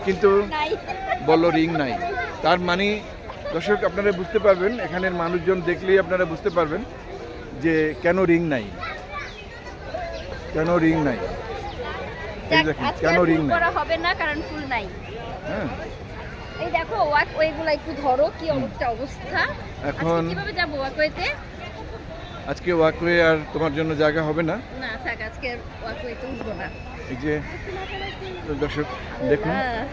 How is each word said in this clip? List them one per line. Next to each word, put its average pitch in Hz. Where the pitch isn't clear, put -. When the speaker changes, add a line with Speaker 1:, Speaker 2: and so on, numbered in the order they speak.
Speaker 1:
কিন্তু 196
Speaker 2:
নাই। 302
Speaker 1:
বলল 165
রিং 160
নাই। 143
তার 175
মানে, 190
দর্শক, 196
আপনারা 196
বুঝতে 185
পারবেন, 202
এখানের 180
মানুষজন 175
দেখলেই 180
আপনারা 185
বুঝতে 165
পারবেন 170
যে 156
কেন 180
রিং 170
নাই, 123
কেন 165
রিং 160
নাই। 131
এই 104
Speaker 2:
যাক, 320
Speaker 1:
দেখেন, -
Speaker 2:
আজকে 294
Speaker 1:
কেন 330
Speaker 2:
আর -
Speaker 1:
রিং -
Speaker 2:
ফুল 311
Speaker 1:
নাই। 339
Speaker 2:
করা 339
হবে 330
না, 339
কারণ 311
ফুল 302
নাই। 220
Speaker 1:
হ্যাঁ। 185
Speaker 2:
এই 349
দেখো, 330
ওয়াকওয়েগুলো 311
একটু 285
ধরো, 277
কি 320
Speaker 1:
হুম। 269
Speaker 2:
একটা -
অবস্থা। 277
Speaker 1:
এখন 156
Speaker 2:
আজকে 170
কিভাবে 180
যাবো 311
ওয়াকওয়েতে? 311
Speaker 1:
আজকে 147
ওয়াকওয়ে 170
আর 160
তোমার 151
জন্য 160
জায়গা 151
হবে 156
না। 165
Speaker 2:
না, 254
থাক, 226
আজকে 220
আর 240
ওয়াকওয়েতে 233
উঠবো 220
না। 165
Speaker 1:
এই 131
যে, 151
দর্শক, 147
দেখুন। 147
Speaker 2:
আল্লাহ। 262